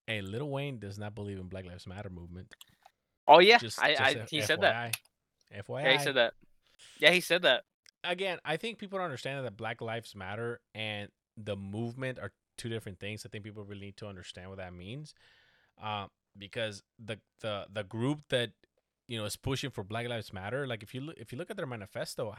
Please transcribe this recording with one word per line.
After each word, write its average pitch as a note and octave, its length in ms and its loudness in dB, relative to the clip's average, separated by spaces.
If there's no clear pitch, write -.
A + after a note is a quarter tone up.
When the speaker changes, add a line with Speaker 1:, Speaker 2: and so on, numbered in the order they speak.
Speaker 1:
Hey, G#2+ 160 -2
Lil A2 260 -4
Wayne C#3 300 -4
does G2+ 200 -10
not G#2+ 160 -8
believe G2+ 240 -6
in F#2 100 -10
Black F#2+ 180 -10
Lives F2+ 200 -14
Matter G2 220 -10
movement. F2 460 -12
Speaker 2:
Oh, D#3 80 12
yeah. G#3 200 12
Speaker 1:
Just, - 220 -6
Speaker 2:
I, C#3 120 6
Speaker 1:
just C3+ 100 2
Speaker 2:
I, C3+ 80 6
Speaker 1:
a A2+ 180 -2
Speaker 2:
he D3+ 140 -2
said D#3 180 2
that. A#2 360 2
Speaker 1:
F G#2 160 -12
Y B2 120 -6
I. - 40 0
Speaker 2:
Yeah, B2+ 60 6
he C3+ 40 8
Speaker 1:
F C#3 40 6
Y C#3+ 40 0
I. - 20 0
Speaker 2:
said C#3 120 0
that. A#2 180 6
Yeah, D3+ 140 8
he F3+ 80 6
said F3 220 2
that. C3 200 6
Speaker 1:
Again, F3+ 400 -2
I D#3 120 -2
think A3 220 -8
people G3 200 -8
don't F#3 80 -2
understand C#3 400 -6
that G2+ 100 -8
Black A2 240 -6
Lives A2+ 340 -8
Matter G#2+ 460 -6
and G#2+ 340 -6
the G#2 200 -6
movement A#2 640 -6
are G2 140 -10
two A#2+ 100 -6
different A2 300 -6
things. G#2 260 -8
I G#2+ 40 -16
think G2+ 160 -10
people G#2+ 200 -12
really G2+ 220 -12
need G2 120 -14
to A2 100 -12
understand F#2 400 -14
what F#2+ 100 -12
that F2+ 160 -10
means. A2 400 -12
Uh, G#2 240 -4
because G2+ 460 -6
the, G#2+ 160 -8
the, G#2 320 -4
the G#2 120 -4
group B2 360 -2
that, A#2+ 200 0
you A#2 120 -6
know, G#2+ 80 -4
is G2+ 100 -6
pushing C3+ 340 -4
for A2+ 140 -8
Black A#2 240 -6
Lives A#2 240 -6
Matter, G#2+ 340 -4
like, A#2 160 -6
if G#2+ 120 -12
you B2+ 80 -6
loo-, D#3 140 -10
if - 160 -16
you B2 60 -8
look F3+ 120 -8
at G#3 60 -10
their F3 100 -4
manifesto, A#2 720 -6